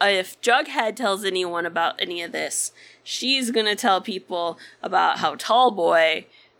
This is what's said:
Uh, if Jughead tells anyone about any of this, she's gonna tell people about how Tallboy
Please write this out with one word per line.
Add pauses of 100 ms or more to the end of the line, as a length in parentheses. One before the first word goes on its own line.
Uh,
if
Jughead
tells
anyone
about
any
of
this, (320)
she's
gonna
tell
people (260)
about
how
Tallboy (340)